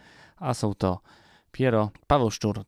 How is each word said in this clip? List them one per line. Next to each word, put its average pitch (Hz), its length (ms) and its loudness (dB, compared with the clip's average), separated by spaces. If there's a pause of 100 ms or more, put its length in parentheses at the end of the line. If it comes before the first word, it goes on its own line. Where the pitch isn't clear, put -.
(380)
a 139 160 -4
są 104 200 -2
to 92 280 -2 (500)
Piero, 113 400 0 (160)
Paweł 127 240 2
Szczur, 101 360 -2